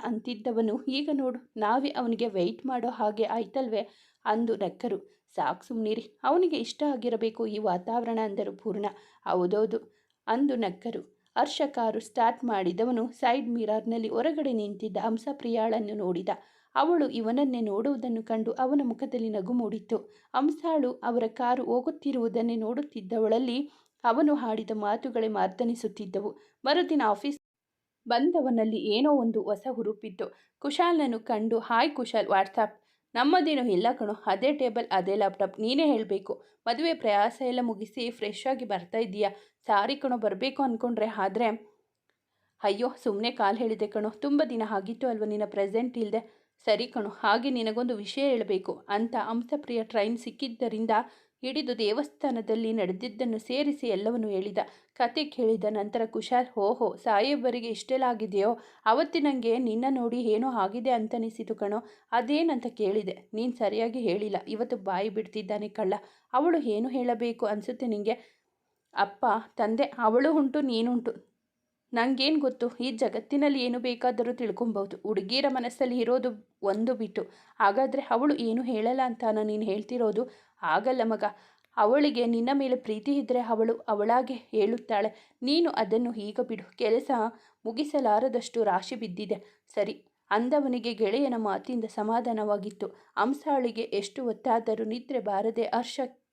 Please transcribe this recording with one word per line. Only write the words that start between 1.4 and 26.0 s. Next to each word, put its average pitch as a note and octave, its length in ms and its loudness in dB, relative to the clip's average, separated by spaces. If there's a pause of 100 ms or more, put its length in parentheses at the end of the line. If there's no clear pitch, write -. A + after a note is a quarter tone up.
ನಾವೇ A#3 340 0
ಅವನಿಗೆ A#3 380 0
ವೇಟ್ G3 380 -2
ಮಾಡೋ B3 220 -2
ಹಾಗೆ G#3+ 360 0
ಆಯ್ತಲ್ವೇ?" A3+ 640 -2 (360)
ಅಂದು A3+ 320 0
ನಕ್ಕರು. G#3 800 -6
"ಸಾಕ್ D#3+ 300 -2
ಸುಮ್ನಿರಿ, A3 600 -4
ಅವನಿಗೆ D#4+ 320 4
ಇಷ್ಟ A#3 260 -4 (100)
ಆಗಿರಬೇಕು A3+ 540 -2
ಈ G#3 120 -4
ವಾತಾವರಣ" A3 680 0
ಅಂದರು G3 320 -4
ಪೂರ್ಣ. G3+ 300 -4 (380)
"ಹೌದೌದು" G3+ 800 0 (220)
ಅಂದು C4 300 2
ನಕ್ಕರು. A3+ 600 -6 (220)
ಹರ್ಷ D4 280 0
ಕಾರು A3+ 340 -2
ಸ್ಟಾರ್ಟ್ B3 440 0
ಮಾಡಿದವನು A3 680 0
ಸೈಡ್ A#3+ 380 0
ಮಿರರ್‌ನಲ್ಲಿ A3 600 -2
ಹೊರಗಡೆ C#4+ 440 0
ನಿಂತಿದ್ದ G#3 440 -4
ಹಂಸಪ್ರಿಯಾಳನ್ನು A3+ 960 -2
ನೋಡಿದ. F#3 340 -2 (460)
ಅವಳು D4+ 340 4
ಇವನನ್ನೇ A#3+ 520 0
ನೋಡುವುದನ್ನು A3+ 640 -2
ಕಂಡು A3 300 -2
ಅವನ C4 320 2
ಮುಖದಲ್ಲಿ A#3 460 -2
ನಗು G#3 220 -2
ಮೂಡಿತ್ತು. A3 440 -2 (380)
ಹಂಸಾಳು D4 580 2
ಅವರ A#3 340 -2
ಕಾರು B3 380 0
ಹೋಗುತ್ತಿರುವುದನ್ನೇ A#3 920 0
ನೋಡುತ್ತಿದ್ದವಳಲ್ಲಿ A#3 1120 -2 (340)
ಅವನು D4 320 4
ಆಡಿದ A3+ 380 -2
ಮಾತುಗಳೇ A3 540 -2
ಮಾರ್ದನಿಸುತ್ತಿದ್ದವು. G#3 1120 -2 (260)